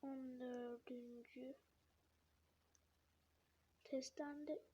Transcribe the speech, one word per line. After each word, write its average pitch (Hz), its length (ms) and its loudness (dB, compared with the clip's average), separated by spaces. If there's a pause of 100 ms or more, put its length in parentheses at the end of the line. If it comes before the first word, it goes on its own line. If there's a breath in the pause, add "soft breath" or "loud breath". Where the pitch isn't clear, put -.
On 262 380 0
dördüncü 240 1160 -2 (2250)
testten 294 640 2
de 311 160 2 (100)